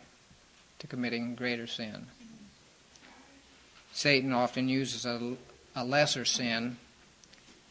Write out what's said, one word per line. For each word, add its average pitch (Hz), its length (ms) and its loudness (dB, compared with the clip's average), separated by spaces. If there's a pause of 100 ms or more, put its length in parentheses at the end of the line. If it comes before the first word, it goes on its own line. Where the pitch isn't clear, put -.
(760)
to - 80 -12
committing 120 480 -4
greater 120 320 -4
sin. 107 400 -8 (1900)
Satan 135 420 4
often 127 360 2
uses 127 360 0
a, 120 300 -4 (400)
a 131 80 -2
lesser 139 420 4
sin, 120 520 0 (920)